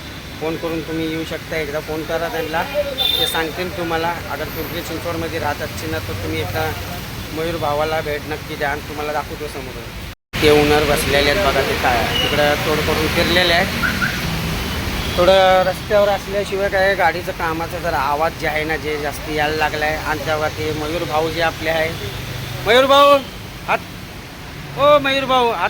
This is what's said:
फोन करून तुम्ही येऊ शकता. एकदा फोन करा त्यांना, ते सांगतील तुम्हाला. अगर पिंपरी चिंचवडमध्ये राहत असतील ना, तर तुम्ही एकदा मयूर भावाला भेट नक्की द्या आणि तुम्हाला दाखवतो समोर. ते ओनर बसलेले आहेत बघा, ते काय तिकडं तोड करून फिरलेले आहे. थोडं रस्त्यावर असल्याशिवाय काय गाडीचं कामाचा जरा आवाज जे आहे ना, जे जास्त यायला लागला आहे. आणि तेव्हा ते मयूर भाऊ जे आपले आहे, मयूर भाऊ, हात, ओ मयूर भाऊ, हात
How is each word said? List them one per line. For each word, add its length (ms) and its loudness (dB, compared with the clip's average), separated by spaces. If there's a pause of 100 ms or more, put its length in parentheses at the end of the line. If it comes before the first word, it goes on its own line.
(420)
फोन 160 -4
करून 240 -4
तुम्ही 300 -4
येऊ 180 -4
शकता. 280 -6
एकदा 220 -4
फोन 240 -4
करा 240 -2
त्यांना, 360 -2 (560)
ते 80 2
सांगतील 500 -2
तुम्हाला. 380 -2 (140)
अगर 140 -6
पिंपरी 380 -6
चिंचवडमध्ये 580 -6
राहत 220 -2
असतील 300 -6
ना, 80 -2
तर 140 -6
तुम्ही 260 -4
एकदा 320 -2 (600)
मयूर 240 -2
भावाला 440 0
भेट 260 -4
नक्की 280 -8
द्या 140 -2
आणि 120 -2
तुम्हाला 320 -6
दाखवतो 340 -6
समोर. 640 -10 (300)
ते 80 8
ओनर 340 6
बसलेले 340 2
आहेत 280 4
बघा, 160 2
ते 140 0
काय 480 2
तिकडं 320 2
तोड 220 0
करून 300 0
फिरलेले 460 4
आहे. 120 4 (1500)
थोडं 460 6
रस्त्यावर 460 2
असल्याशिवाय 600 -2
काय 260 4
गाडीचं 360 0
कामाचा 480 -4
जरा 180 -2
आवाज 340 2 (100)
जे 60 -2
आहे 160 0
ना, 140 0
जे 240 -4
जास्त 280 -6
यायला 260 0
लागला 300 0
आहे. 100 0
आणि 300 -4
तेव्हा 240 0
ते 240 -4
मयूर 300 -4
भाऊ 260 0
जे 120 -2
आपले 280 0
आहे, 500 -2 (500)
मयूर 180 8
भाऊ, 320 8 (500)
हात, 100 2 (1000)
ओ 200 8
मयूर 260 2
भाऊ, 260 4
हात 180 0